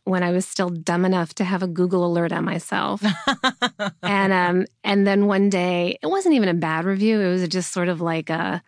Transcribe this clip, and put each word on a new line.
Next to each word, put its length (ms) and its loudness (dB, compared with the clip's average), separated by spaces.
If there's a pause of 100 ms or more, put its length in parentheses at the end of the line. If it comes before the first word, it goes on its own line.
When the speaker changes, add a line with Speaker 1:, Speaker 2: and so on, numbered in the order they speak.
Speaker 1:
when 180 0
I 80 0
was 160 0
still 240 -4
dumb 340 0
enough 300 0
to 100 -2
have 180 -2
a 40 0
Google 400 0
alert 260 0
on 120 -4
myself. 640 -4
Speaker 2:
<laughs> 60 2 (880)
Speaker 1:
And, 280 2
um, 340 2 (180)
and 220 2
then 200 4
one 220 2
day, 540 0
it 40 -4
wasn't 280 2
even 140 4
a 60 2
bad 300 -2
review. 360 2
It 80 0
was 200 0
just 240 -4
sort 160 -2
of 120 -2
like 300 -4
a, 360 -4